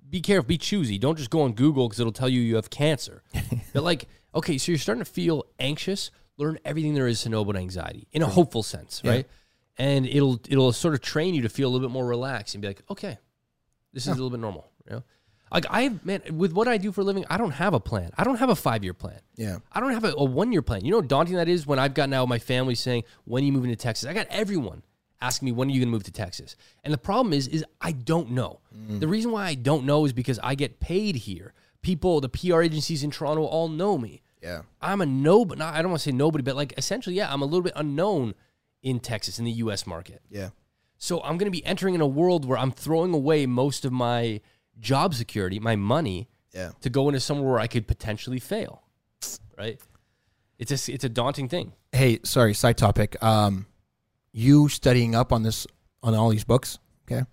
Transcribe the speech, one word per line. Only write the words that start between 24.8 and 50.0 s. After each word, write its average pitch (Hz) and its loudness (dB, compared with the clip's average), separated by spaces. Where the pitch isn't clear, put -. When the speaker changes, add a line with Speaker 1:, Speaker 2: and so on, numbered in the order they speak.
Speaker 1:
asking 127 -4
me, 123 0
"When 123 0
are - -2
you 131 2
gonna 120 0
move 110 -2
to 90 -16
Texas?" 98 -12
And 151 -2
the 147 -2
problem 208 0
is, 139 0
is 156 -2
I 165 -4
don't 143 -2
know. 123 -4
Speaker 2:
Mm. 107 -6
Speaker 1:
The 156 0
reason 220 0
why 202 -2
I 160 -2
don't 131 2
know 147 4
is 135 2
because 120 -2
I 131 -2
get 139 -4
paid 196 0
here. - -12
People, 175 2
the 131 -4
P - -2
R 165 6
agencies 156 0
in 147 -2
Toronto 156 -2
all 160 0
know 165 0
me. 113 -8
Speaker 2:
Yeah. 85 -8
Speaker 1:
I'm 190 -2
a 175 2
no-, 151 6
but - -8
not, 156 -4
I 160 0
don't 185 -2
wanna 165 -2
say 147 -4
nobody, 143 2
but, 131 -4
like, 139 -4
essentially, 190 -4
yeah, 180 -2
I'm 139 -4
a 139 -2
little 170 0
bit 180 -2
unknown 147 0
in 131 -2
Texas, 113 -8
in 117 -4
the 120 -2
U 113 -2
S 98 -6
market. 85 -12
Speaker 2:
Yeah. 98 -8
Speaker 1:
So - -4
I'm 151 -4
gonna 208 0
be 180 -6
entering 185 0
in 170 2
a 151 4
world 160 2
where 127 0
I'm 127 0
throwing 165 0
away 147 2
most 131 0
of 135 0
my 120 0
job 135 2
security, 104 -4
my 113 0
money, 104 0
Speaker 2:
Yeah. 92 -10
Speaker 1:
to - -4
go 135 2
into 143 0
somewhere 143 -2
where 120 2
I 110 -2
could 117 -2
potentially 117 -6
fail, - -8
right? 110 -10